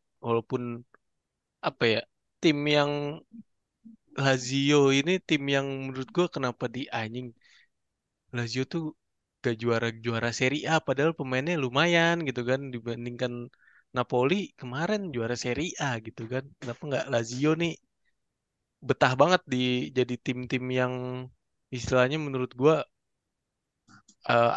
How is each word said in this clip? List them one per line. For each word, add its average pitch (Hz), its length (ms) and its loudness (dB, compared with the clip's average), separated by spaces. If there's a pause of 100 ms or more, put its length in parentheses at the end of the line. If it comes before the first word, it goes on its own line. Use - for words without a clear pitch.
(260)
walaupun, 117 360 0 (1040)
apa - 160 -2 (100)
ya, 101 60 0 (420)
tim 151 160 4 (180)
yang, 143 160 4 (1300)
Lazio 139 560 4 (180)
ini 151 140 0 (160)
tim 147 140 2 (120)
yang 139 120 0 (240)
menurut 131 260 -8
gue 180 100 2 (100)
kenapa 131 280 -4 (100)
di 123 80 -6 (180)
anjing. 120 280 -8 (1080)
Lazio 120 260 -4 (100)
tuh 165 100 -4 (640)
gak 120 180 0
juara-juara 117 760 0
Serie 135 240 2 (100)
A, 160 40 4 (120)
padahal 139 300 2
pemainnya 135 360 -2 (100)
lumayan 165 520 4 (120)
gitu 123 220 -4
kan, 135 100 2 (140)
dibandingkan 120 580 -6 (640)
Napoli 131 440 2 (200)
kemarin 165 420 -4 (120)
juara 117 300 -2
Serie 135 280 -4 (160)
A - 20 -2 (160)
gitu 113 160 -14 (100)
kan. 131 120 -4 (160)
Kenapa 120 280 -10
nggak 135 240 -2
Lazio 123 400 0 (100)
nih? 165 100 -2 (1160)
Betah 131 320 4
banget 175 220 6 (100)
di, 127 40 0 (420)
jadi 123 160 0 (100)
tim-tim 127 400 -4 (160)
yang 127 140 0 (840)
istilahnya 127 400 2 (100)
menurut 127 240 -4 (100)
gua, 156 140 6 (1600)
eh, 117 260 6